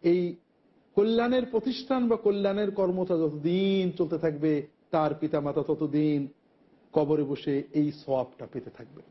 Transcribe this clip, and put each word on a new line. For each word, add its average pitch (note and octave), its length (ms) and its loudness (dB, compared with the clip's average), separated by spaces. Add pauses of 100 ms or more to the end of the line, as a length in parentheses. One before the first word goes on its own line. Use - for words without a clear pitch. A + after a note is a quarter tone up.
এই F3 340 2 (580)
কল্যাণের A#3 520 2
প্রতিষ্ঠান B3 600 -2
বা A3+ 80 2
কল্যাণের G3+ 540 0
কর্মটা F#3 460 0
যতদিন F3 800 0
চলতে E3 220 -2
থাকবে, D3+ 480 0 (240)
তার D#3 240 2
পিতামাতা D3+ 480 -2
ততদিন D3 680 0 (640)
কবরে D3+ 320 2
বসে C#3 380 -2 (100)
এই D3 200 2
সওয়াবটা C3 600 -4
পেতে B2 180 -10
থাকবে। - 400 -20